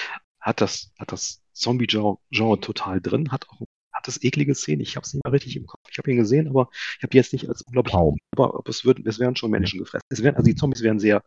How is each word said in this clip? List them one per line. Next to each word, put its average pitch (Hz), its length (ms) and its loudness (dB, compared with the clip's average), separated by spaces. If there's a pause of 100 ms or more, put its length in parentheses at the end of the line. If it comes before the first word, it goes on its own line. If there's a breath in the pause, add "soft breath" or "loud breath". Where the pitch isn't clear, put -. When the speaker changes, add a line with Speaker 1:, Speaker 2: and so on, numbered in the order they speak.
(400 loud breath)
Speaker 1:
Hat - 220 -2
das, - 360 -2
hat - 140 -12
das - 300 -10 (100)
Zombie-Genre, 110 640 0 (140)
Genre 110 280 2
total 95 440 -4
drin, 123 280 -2
hat - 200 -6
auch, - 160 -16 (260)
hat - 160 -10
das - 140 -8
eklige 139 320 0
Szenen. 147 260 -4
Ich - 160 -8
hab's - 160 -10
nicht - 100 -6
mehr 127 120 -2
richtig 127 220 -2
im - 100 -10
Kopf. - 240 -20
Ich - 80 -8
hab - 100 -6
ihn 127 80 2
gesehen, 131 320 4
aber 131 220 2 (260 loud breath)
ich - 60 -10
hab 120 80 -6
die 131 80 6
jetzt 123 160 4
nicht - 160 -8
als - 100 -6
unglaublich, 123 320 -2
Speaker 2:
Kaum. 80 240 4 (180)
Speaker 1:
aber, - 200 2
aber - 160 -8
es - 160 -8
wird, 123 200 4
es 107 120 -2
werden 123 180 0
schon 113 140 -2
Speaker 2:
Ja. 104 80 2
Speaker 1:
Menschen 95 200 -2
gefressen. - 300 -8
Es 107 140 -4
werden, 139 140 4
also - 100 4
die 117 80 8
Zombies 135 260 0
werden 110 180 2
sehr, 104 280 4